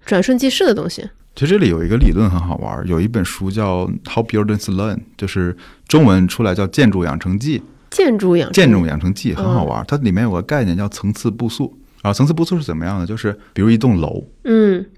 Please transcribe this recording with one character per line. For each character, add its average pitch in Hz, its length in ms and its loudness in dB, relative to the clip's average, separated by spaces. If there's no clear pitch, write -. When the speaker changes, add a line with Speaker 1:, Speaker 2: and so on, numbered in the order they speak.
Speaker 1:
转 208 200 2
瞬 254 120 2
即 254 140 2
逝 370 160 0
的 254 80 4
东 - 160 -4
西。 - 180 -10
Speaker 2:
其 135 100 -2
实 170 80 2
这 208 60 6
里 147 100 4
有 82 140 0
一 87 40 -2
个 101 100 0
理 - 140 6
论 104 160 2
很 87 120 0
好 85 180 -4
玩 - 200 -8
儿， - 100 -8
有 85 120 0
一 95 80 2
本 113 160 -2
书 95 280 -6
叫 95 360 -2
《How - 200 -2
Buildings 104 480 -2
Learn》， 98 280 -4
就 98 120 -6
是 90 280 -4
中 - 160 6
文 92 240 6
出 - 140 -4
来 98 140 0
叫 101 140 -2
《建 135 200 2
筑 92 140 0
养 78 160 -4
成 92 180 -2
记》。 139 220 -4
Speaker 1:
建 277 260 2
筑 180 180 2
养 170 120 0
成 - 60 -10
Speaker 2:
建 165 180 6
筑 90 160 2
养 76 120 -4
成 85 140 0
记 98 220 -4
很 71 100 -4
好 110 200 0
玩 64 120 -2
儿， 55 60 -6
Speaker 1:
嗯。 - 40 -12
Speaker 2:
它 143 100 -2
里 123 140 0
面 98 120 2
有 113 80 0
个 90 100 -2
概 139 220 -2
念 90 120 0
叫 101 140 -4
层 101 240 -4
次 - 160 -4
步 117 180 -4
速。 - 300 -6
然 101 100 0
后 101 60 -2
层 135 80 2
次 160 80 2
步 165 100 -2
速 175 140 -2
是 156 60 -6
怎 87 120 -6
么 80 80 -4
样 95 160 -4
的？ 85 60 -4
就 107 100 -6
是 104 220 -4
比 - 80 -2
如 107 80 4
一 113 80 6
栋 110 240 2
楼， - 220 -4
Speaker 1:
嗯。 214 380 2